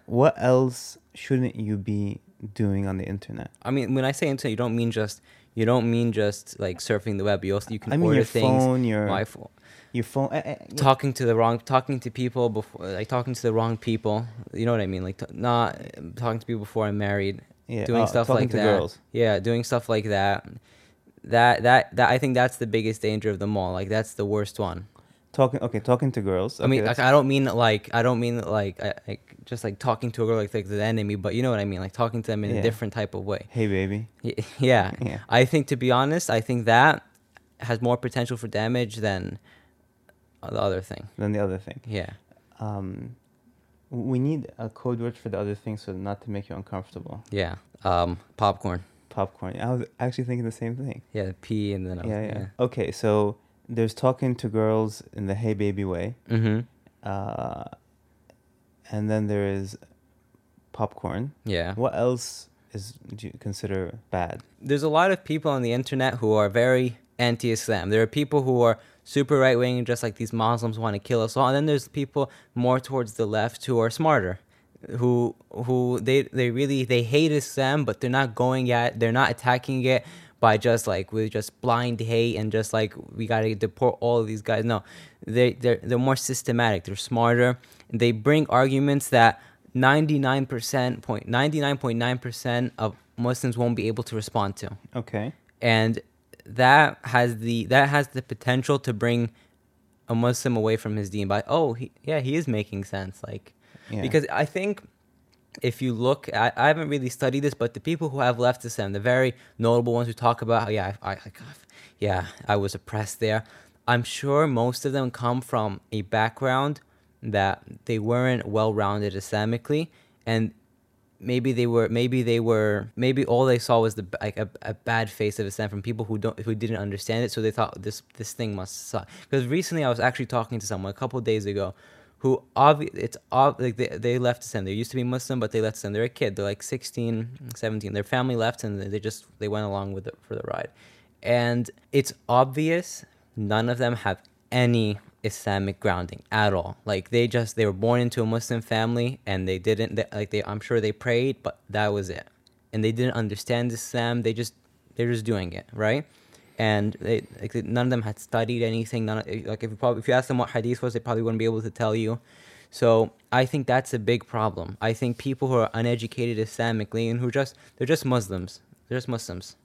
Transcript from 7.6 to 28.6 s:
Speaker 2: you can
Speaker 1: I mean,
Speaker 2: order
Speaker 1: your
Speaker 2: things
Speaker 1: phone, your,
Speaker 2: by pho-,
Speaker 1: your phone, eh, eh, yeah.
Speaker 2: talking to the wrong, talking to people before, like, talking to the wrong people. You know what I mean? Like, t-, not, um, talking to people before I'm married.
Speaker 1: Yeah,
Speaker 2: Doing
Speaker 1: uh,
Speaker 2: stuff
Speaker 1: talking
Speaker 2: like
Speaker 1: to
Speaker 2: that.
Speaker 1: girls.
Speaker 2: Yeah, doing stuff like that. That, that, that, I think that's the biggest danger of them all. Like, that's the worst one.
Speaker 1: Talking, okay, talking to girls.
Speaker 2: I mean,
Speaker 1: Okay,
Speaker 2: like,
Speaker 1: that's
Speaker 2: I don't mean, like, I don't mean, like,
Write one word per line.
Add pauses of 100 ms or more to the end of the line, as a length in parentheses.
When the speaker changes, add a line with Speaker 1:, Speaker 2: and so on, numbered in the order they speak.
Speaker 2:
you
can
Speaker 1:
I
mean,
Speaker 2:
order
Speaker 1:
your
Speaker 2:
things
Speaker 1:
phone,
your,
Speaker 2:
by
pho-, (420)
Speaker 1:
your
phone,
eh,
eh,
yeah.
Speaker 2:
talking
to
the
wrong,
talking
to
people
before,
like,
talking
to
the
wrong
people. (260)
You
know
what
I
mean?
Like,
t-,
not, (180)
um,
talking
to
people
before
I'm
married. (260)
Speaker 1:
Yeah,
Speaker 2:
Doing
Speaker 1:
uh,
Speaker 2:
stuff
Speaker 1:
talking
Speaker 2:
like
Speaker 1:
to
Speaker 2:
that.
Speaker 1:
girls. (140)
Speaker 2:
Yeah,
doing
stuff
like
that. (800)
That,
that,
that,
I
think
that's
the
biggest
danger
of
them
all.
Like,
that's
the
worst
one. (440)
Speaker 1:
Talking,
okay,
talking
to
girls.
Speaker 2:
I
mean,
Speaker 1:
Okay,
Speaker 2:
like,
Speaker 1:
that's
Speaker 2:
I
don't
mean,
like,
I
don't
mean,
like,